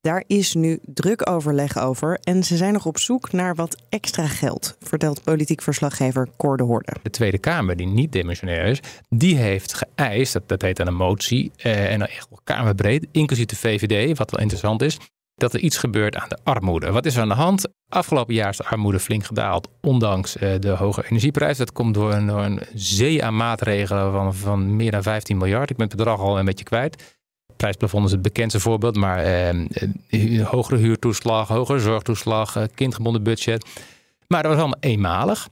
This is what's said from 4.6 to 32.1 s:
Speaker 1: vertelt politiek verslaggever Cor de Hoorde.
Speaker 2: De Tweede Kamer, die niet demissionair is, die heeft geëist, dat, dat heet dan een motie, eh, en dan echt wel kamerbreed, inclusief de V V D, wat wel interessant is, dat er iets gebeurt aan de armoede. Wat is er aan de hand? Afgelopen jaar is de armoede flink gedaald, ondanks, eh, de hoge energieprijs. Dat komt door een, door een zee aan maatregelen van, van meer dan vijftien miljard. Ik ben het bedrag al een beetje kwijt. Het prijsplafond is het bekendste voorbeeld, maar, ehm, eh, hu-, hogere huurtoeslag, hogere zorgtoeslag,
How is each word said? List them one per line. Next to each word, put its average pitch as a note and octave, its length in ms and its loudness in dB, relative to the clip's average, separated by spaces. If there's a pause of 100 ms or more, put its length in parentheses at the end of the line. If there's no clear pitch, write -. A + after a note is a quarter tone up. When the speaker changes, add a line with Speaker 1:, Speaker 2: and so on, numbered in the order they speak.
Speaker 1:
vertelt D3+ 420 -2
politiek D#3 400 0
verslaggever C3 720 0
Cor C#3 200 0
de B2+ 60 2
Hoorde. A#2 300 0 (100)
Speaker 2:
De G#2+ 80 -4
Tweede G2 280 0
Kamer, B2 380 0
die F2 100 -4
niet B2 260 2
demissionair F2 520 -2
is, A#2 160 0 (280)
die D3+ 280 4
heeft G2 380 0
geëist, B2+ 580 -2
dat, - 160 -4
dat F#2+ 140 -2
heet F#2 140 0
dan F2+ 100 0
een F2+ 80 0
motie, G2 640 0
eh, G2+ 360 0
en G#2+ 60 0
dan G2+ 100 -2
echt - 220 -14
wel - 140 -20
kamerbreed, A2 680 0
inclusief C#3+ 340 2
de G#2 100 -8
V A2 240 0
V A2 320 2
D, C#3+ 60 -2
wat G#2+ 120 -2
wel - 100 -2
interessant G#2+ 420 0
is, D#3 140 0 (380)
dat B2 200 -2
er B2 60 0
iets - 180 0
gebeurt G#2+ 380 0
aan - 120 -8
de - 140 -8
armoede. F#2 480 0
Wat B2 160 0
is C#3 80 0
er A#2 80 2
aan A2 60 0
de G2+ 60 2
hand? F3+ 340 2 (200)
Afgelopen B2+ 460 0
jaar G#2+ 140 0
is G2 80 -6
de - 80 -8
armoede G2+ 340 0
flink G#2+ 260 -2
gedaald, G2+ 440 -2 (120)
ondanks, A2 560 2
eh, G2 220 0
de G2 100 -2
hoge G2 360 -2
energieprijs. C#3+ 520 0
Dat B2+ 160 -4
komt A2+ 220 0
door G#2 180 2
een, G#2 140 2
door G2+ 160 0
een G2+ 180 -2 (140)
zee G#2+ 500 0
aan A2+ 120 0
maatregelen G2+ 760 0
van, G2 220 0
van G2 420 0
meer A2+ 140 2
dan G2+ 120 0
vijftien G#2+ 340 -2
miljard. G2 340 0
Ik C3 60 -4
ben A2+ 120 0
het G#2 80 -8
bedrag A2 240 0
al G2 180 2
een F#2+ 60 2
beetje F#2+ 200 -2
kwijt. - 540 -4 (280)
Het - 100 -20
prijsplafond G#2 480 0
is F#2+ 80 4
het G2 100 0
bekendste G#2 380 0
voorbeeld, A2+ 360 2
maar, F#2+ 220 2
ehm, F2 520 0
eh, - 180 -4 (200)
hu-, A2+ 340 2
hogere B2 340 0
huurtoeslag, A2 720 2
hogere B2 300 0
zorgtoeslag, A2 800 0